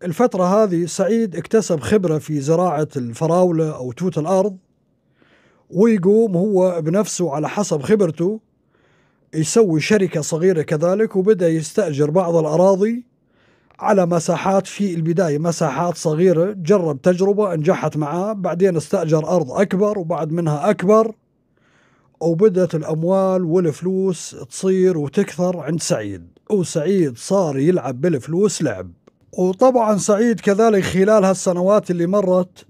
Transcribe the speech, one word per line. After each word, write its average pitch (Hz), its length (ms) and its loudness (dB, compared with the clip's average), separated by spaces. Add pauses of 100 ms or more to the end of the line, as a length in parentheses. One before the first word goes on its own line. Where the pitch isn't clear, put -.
الفترة 185 400 0
هذه 180 420 2
سعيد 190 500 -2
اكتسب 175 440 -2
خبرة 160 380 0
في 151 240 -6
زراعة 156 540 0
الفراولة 160 800 0
أو 127 160 -8
توت 170 260 -4
الأرض، 185 400 0 (1120)
ويقوم 208 680 4
هو 185 440 2
بنفسه 165 500 -2
على 147 180 -4
حسب 165 320 -2
خبرته 185 580 0 (920)
يسوي 160 460 2
شركة 190 420 0
صغيرة 165 400 0
كذلك، 180 540 -2
وبدأ 185 340 2
يستأجر 156 600 -2
بعض 170 260 0
الأراضي 185 680 2 (760)
على 196 260 2
مساحات 175 640 -2
في 202 280 -6
البداية، 165 420 -2
مساحات 170 600 -4
صغيرة، 170 540 0
جرب 170 500 0
تجربة 196 520 0
انجحت 156 440 -2
معاه، 175 360 -4
بعدين 180 440 0
استأجر 160 500 -2
أرض 170 240 0
أكبر 208 480 0
وبعد 160 320 -4
منها 160 380 0
أكبر، 214 460 2 (1040)
وبدأت 170 560 2
الأموال 180 680 0
والفلوس 180 920 -2 (140)
تصير 185 480 0
وتكثر 175 600 -2
عند 156 220 -4
سعيد، 101 460 -6 (220)
وسعيد 170 680 0
صار 170 400 -2
يلعب 139 440 0
بالفلوس 170 600 0
لعب. 92 300 -4 (460)
وطبعًا 214 600 2
سعيد 214 420 2
كذلك 208 440 2
خلال 190 420 4
هالسنوات 190 640 0
اللي 170 160 0
مرت 185 640 0